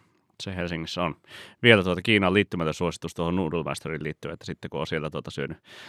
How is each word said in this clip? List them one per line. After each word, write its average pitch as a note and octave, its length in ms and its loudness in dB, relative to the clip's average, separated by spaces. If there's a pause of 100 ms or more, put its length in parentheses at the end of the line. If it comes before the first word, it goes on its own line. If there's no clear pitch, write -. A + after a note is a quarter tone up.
(420)
se F#2+ 140 -8
Helsingissä F2 460 -4
on. E2 120 0 (480)
Vielä A2+ 200 10
tuota F2+ 200 0
Kiinaan G2 320 4
liittymätön F2 400 2
suositus E2+ 400 -4
tuohon E2+ 220 0
Noodle E2 260 -2
Masteriin D2+ 400 -6
liittyen, D2+ 300 -8
että - 140 -16
sitten - 240 -12
kun D#2 100 -6
on D#2+ 60 -4
sieltä D#2 240 -4
tuota D2+ 200 -10
syönyt, D2 280 -6 (300)